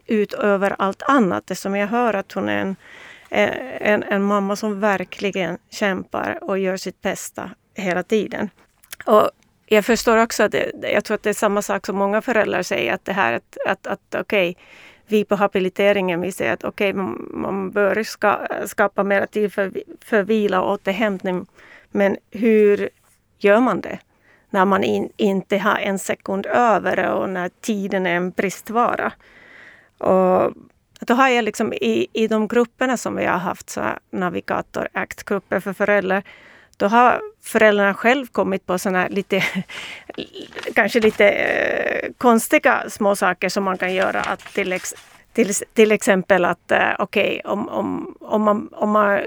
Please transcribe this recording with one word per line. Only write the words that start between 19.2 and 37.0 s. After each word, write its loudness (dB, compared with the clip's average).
tid -2
för, -2
för 0
vila 2
och 0
återhämtning. -2
Men 2
hur 4
gör 4
man 0
det -10
när 4
man 2
in, 0
inte 0
har 0
en -2
sekund -6
över 0
och -2
när -6
tiden -2
är 0
en -2
bristvara? -2
Och 2
då 0
har 4
jag 2
liksom -2
i, 0
i 0
de 0
grupperna 0
som -6
vi 0
har 2
haft, -6
så -8
här -4
Navigator -4
Act-grupper -6
för -8
föräldrar, 0
då 0
har 4